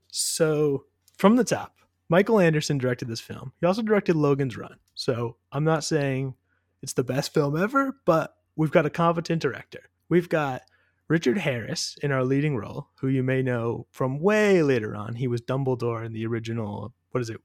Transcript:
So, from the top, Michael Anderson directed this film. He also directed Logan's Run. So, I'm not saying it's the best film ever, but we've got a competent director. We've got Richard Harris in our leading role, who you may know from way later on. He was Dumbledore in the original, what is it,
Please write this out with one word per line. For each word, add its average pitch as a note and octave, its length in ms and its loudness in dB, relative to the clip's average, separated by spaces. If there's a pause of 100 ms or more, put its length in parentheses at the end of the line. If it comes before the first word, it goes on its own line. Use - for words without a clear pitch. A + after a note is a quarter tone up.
(100)
So, D3+ 760 0 (300)
from G#3+ 200 6
the B3 80 4
top, - 320 -6 (320)
Michael G3+ 320 4
Anderson D#3 380 2
directed B2 300 -2
this A2+ 120 -8
film. A2+ 400 -14
He E3 60 2
also F#3+ 160 2
directed G3+ 340 2
Logan's C#3+ 400 0
Run. - 200 -16 (180)
So, A#2+ 420 -4 (160)
I'm C#3+ 120 -2
not D#3+ 200 0
saying C3+ 500 -2 (480)
it's C#3 120 -10
the C3+ 100 0
best B2+ 280 -4
film C#3+ 240 0
ever, C4+ 480 0
but D#3+ 300 2 (220)
we've D3+ 160 0
got D#3+ 140 6
a D3 40 -2
competent E3+ 500 0
director. - 420 -6 (260)
We've F3 200 2
got C#3+ 340 -2 (460)
Richard F#3 300 2
Harris C3+ 640 -4
in D3 80 0
our C3 140 0
leading C#3 320 0
role, G2+ 320 -8 (120)
who C3+ 80 -2
you C3+ 140 2
may C3 200 0
know A#2 500 -2
from C3+ 260 -4
way G3 440 4
later A2 340 0
on. G#2 180 -8
He B2 140 -2
was A#2+ 120 -2
Dumbledore A#2+ 640 -2
in A2+ 80 -8
the A2+ 140 -6
original, A2+ 680 -6 (200)
what C3 80 -2
is A#2 100 -8
it, A2 140 -12